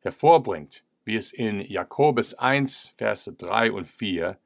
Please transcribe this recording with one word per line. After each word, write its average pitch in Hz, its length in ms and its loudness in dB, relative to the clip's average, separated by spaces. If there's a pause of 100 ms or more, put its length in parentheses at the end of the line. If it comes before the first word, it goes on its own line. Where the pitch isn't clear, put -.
hervorbringt, 120 840 2 (200)
wie 107 120 -2
es 104 160 -6
in 107 300 -2
Jakobus 120 720 0
eins, 135 640 -2
Verse 107 340 -4
drei 110 400 0
und 92 160 -8
vier 92 580 -4